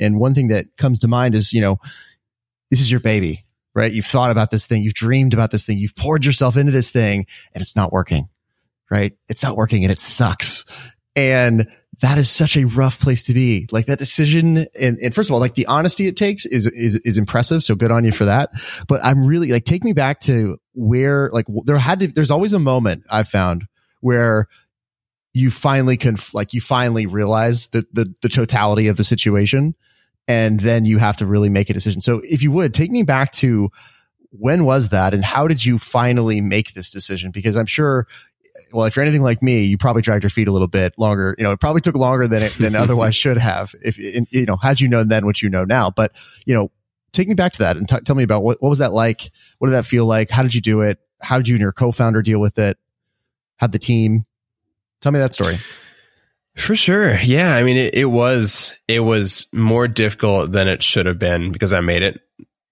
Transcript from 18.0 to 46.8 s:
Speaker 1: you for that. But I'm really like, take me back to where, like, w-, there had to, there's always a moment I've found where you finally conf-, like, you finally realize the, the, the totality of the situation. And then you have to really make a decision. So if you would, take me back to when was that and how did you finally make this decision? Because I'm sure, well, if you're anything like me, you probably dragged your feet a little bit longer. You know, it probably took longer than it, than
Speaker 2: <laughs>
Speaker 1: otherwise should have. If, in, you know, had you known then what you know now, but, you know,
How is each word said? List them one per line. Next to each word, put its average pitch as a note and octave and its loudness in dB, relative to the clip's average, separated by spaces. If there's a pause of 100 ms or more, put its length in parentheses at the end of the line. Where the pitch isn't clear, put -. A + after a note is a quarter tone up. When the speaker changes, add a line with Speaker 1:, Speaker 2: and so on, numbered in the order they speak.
Speaker 1:
you A2 4
for G#2 0
that. A2+ 2 (380)
But - 0
I'm C3+ 4
really D3+ 2
like, A#2+ 0
take F3+ -2
me A#3 0
back C#3+ 0
to A2 0 (180)
where, C3 0
like, A2+ -2
w-, G#2+ -6
there C#3+ 4
had D#3+ 0
to, F#3+ 0
there's D3 0
always G3 0
a G3+ 2
moment B2+ 0
I've G#2+ 0
found F2+ -2 (340)
where A#2 0 (840)
you B2+ 2
finally C3 0
conf-, A2+ -4
like, G#2 -6
you A#2+ -4
finally A#2 0
realize A2 0
the, A2+ -4
the, G#2 -2 (100)
the - 0
totality A2 2
of G2+ 0
the G#2 0
situation. G#2+ 0 (540)
And A2 2
then A2+ 2
you A2 4
have G#2 2
to G#2 -2
really G#2 2
make G2+ 2
a - 0
decision. G2 -4
So A#2+ 0
if C#3+ -2
you D3 2
would, D3+ 0
take E3 0
me A#3+ 0
back C#3 0
to G#2+ 0 (600)
when C#3 0
was C3 2
that F#2+ 2
and G2 0
how C#3 0
did C3+ -2
you A#2+ 0
finally A#2 0
make G2+ -2
this F#2+ -12
decision? F#2 -8
Because G2+ -2
I'm A2+ 0
sure, C3+ -2 (640)
well, A2+ 0
if A2 -2
you're C3+ 2
anything D3+ 2
like A#2+ 0
me, B2 2
you G2 2
probably A#2 2
dragged G#2+ 0
your G2 0
feet G#2+ 0
a G2 2
little F#2 2
bit F#2 -2
longer. G2+ 0
You A2 -2
know, G2+ 0
it G2 -4
probably D#3 0
took E3+ -2
longer B2+ 0
than A2 0
it, G#2+ -4
than G#2+ 0
Speaker 2:
<laughs> - 0
Speaker 1:
otherwise A2+ 2
should B2+ 0
have. G2 -2
If, - -6
in, G#2 -4
you B2+ 0
know, G2+ -2
had C3+ 0
you C3+ 2
known A#2 2
then G#2+ 2
what G#2 0
you G#2+ 0
know F#2 0
now, G#2 2
but, G#2+ -2 (340)
you C3 2
know, G#2 0 (420)